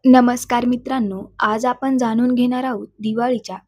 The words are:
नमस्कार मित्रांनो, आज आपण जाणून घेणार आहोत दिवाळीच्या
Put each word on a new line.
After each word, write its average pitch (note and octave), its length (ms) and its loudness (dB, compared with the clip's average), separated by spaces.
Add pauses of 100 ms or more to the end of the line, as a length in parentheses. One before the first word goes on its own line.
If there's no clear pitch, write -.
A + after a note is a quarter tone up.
नमस्कार B3 600 4
मित्रांनो, B3 580 -4 (160)
आज A3 260 -2
आपण C4+ 320 -2
जाणून B3 380 0
घेणार B3 280 0
आहोत A3 240 -6 (120)
दिवाळीच्या A3 580 -4 (100)